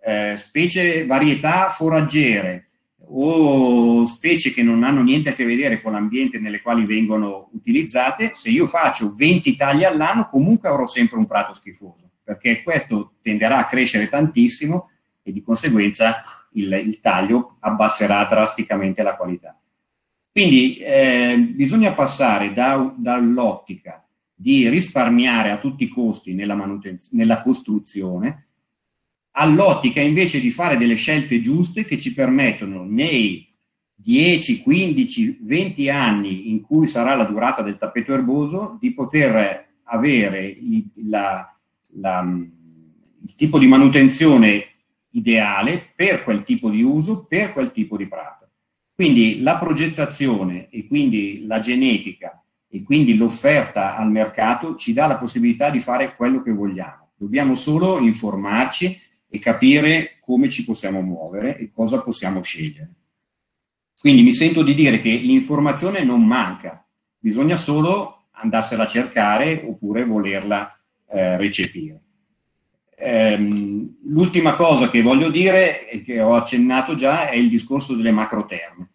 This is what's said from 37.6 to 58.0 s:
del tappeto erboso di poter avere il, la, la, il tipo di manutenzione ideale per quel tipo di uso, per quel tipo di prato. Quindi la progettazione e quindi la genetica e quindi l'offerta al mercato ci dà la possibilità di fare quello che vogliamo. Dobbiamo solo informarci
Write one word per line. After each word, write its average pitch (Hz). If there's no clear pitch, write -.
del 101
tappeto 120
erboso 147
di 247
poter 117
avere 110
il, 107
la, 98
la, 92
il -
tipo 151
di 135
manutenzione 131
ideale 110
per 180
quel 104
tipo 117
di 107
uso, 156
per 196
quel 131
tipo 107
di 95
prato. -
Quindi 120
la 165
progettazione 139
e 107
quindi 110
la 110
genetica 110
e 101
quindi 139
l'offerta 113
al 110
mercato 110
ci 117
dà 143
la 135
possibilità 120
di 139
fare 123
quello 127
che 120
vogliamo. 98
Dobbiamo 131
solo 170
informarci 113